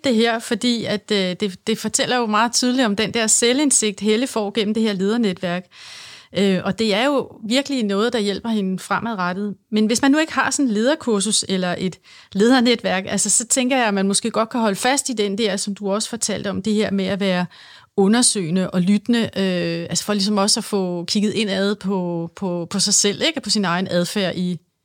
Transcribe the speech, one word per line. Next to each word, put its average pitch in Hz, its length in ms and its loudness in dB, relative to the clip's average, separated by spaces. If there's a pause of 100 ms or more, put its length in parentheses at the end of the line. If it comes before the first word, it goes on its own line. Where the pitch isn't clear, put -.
det 262 120 2
her, 226 240 2
fordi 233 460 -2
at, - 260 -4
øh, 208 60 2
det, 185 500 -4
det 220 100 0
fortæller 220 400 -2
jo 240 80 0
meget 220 280 2
tydeligt 247 320 2
om 202 100 2
den 202 180 -2
der 226 140 0
selvindsigt, 240 720 2
Helle 214 280 2
får 208 240 -4
gennem 214 220 0
det 220 100 2
her 214 100 2
ledernetværk. 190 720 -2 (720)
Øh, 196 260 4
og 190 160 -4
det 220 140 2
er 220 120 2
jo 277 260 0 (160)
virkelig 269 360 0
noget, 208 300 0
der 240 60 0
hjælper 202 300 -2
hende 190 300 -2
fremadrettet. 196 760 -4 (160)
Men 214 140 2
hvis 220 160 0
man 277 100 6
nu 302 80 4
ikke 311 140 -2
har 262 180 0
sådan 285 160 0
et 220 60 0
lederkursus 220 760 0
eller 185 280 -2
et 185 220 -6 (340)
ledernetværk, 226 720 4
altså, - 220 -2
så - 180 0
tænker 262 300 0
jeg, 240 100 2
at 202 60 2
man 196 140 2
måske 202 240 -2
godt 220 180 0
kan 254 120 -4
holde 208 140 2
fast 269 340 0
i 262 40 -4
den 202 240 -2
der, 202 200 0
som 196 180 -4
du 196 160 -4
også 214 180 -2
fortalte 220 400 -4
om, 190 120 -4
det 220 120 -2
her 208 180 0
med 196 140 0
at 190 140 -2
være 180 260 0 (520)
undersøgende 196 720 2
og 185 120 2
lyttende, 208 380 2
øh, 175 720 -2
altså 170 140 -4
for 208 100 -2
ligesom 208 240 0
også 202 220 2
at 202 40 -6
få 180 420 -2
kigget 208 280 0
indad 196 420 0
på, 180 600 -2
på, 175 340 -4
på 202 100 -2
sig 196 140 0
selv, 202 340 2
ikke? 320 140 -2
På 208 80 -8
sin 202 160 2
egen 175 260 0
adfærd 175 440 0
i 180 240 -2 (260)